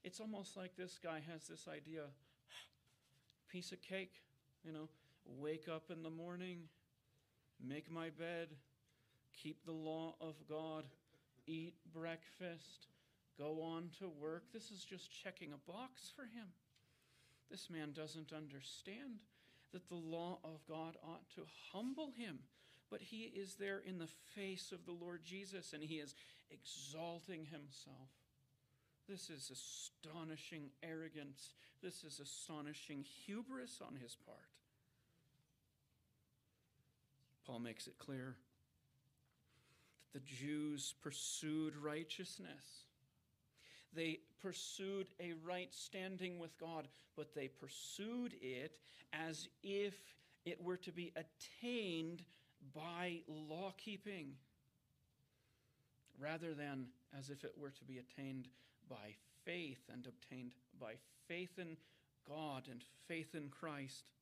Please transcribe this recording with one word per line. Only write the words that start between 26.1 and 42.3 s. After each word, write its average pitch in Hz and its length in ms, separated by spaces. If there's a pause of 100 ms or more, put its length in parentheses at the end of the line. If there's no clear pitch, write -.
exalting 160 960
himself. 143 640 (1000)
This 190 240
is 139 200
astonishing 156 1200 (120)
arrogance. 160 680 (300)
This 180 200
is 147 160
astonishing 143 840 (220)
hubris 247 600
on - 80
his 123 220 (100)
part. - 120 (3000)
Paul 123 140
makes 117 260
it 127 120
clear 131 380 (1800)
that 143 80
the 127 60
Jews 143 760
pursued 151 720
righteousness. 156 1080 (1080)